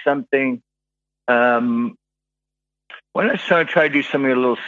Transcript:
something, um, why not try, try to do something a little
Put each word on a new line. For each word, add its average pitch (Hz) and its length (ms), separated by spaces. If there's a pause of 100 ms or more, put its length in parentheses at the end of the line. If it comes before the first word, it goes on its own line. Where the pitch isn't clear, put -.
something, 135 580 (680)
um, 120 680 (1160)
why 196 140
not 220 120
try, 170 240
try 156 240
to 147 60
do 143 100
something 139 280
a 127 40
little 123 220 (100)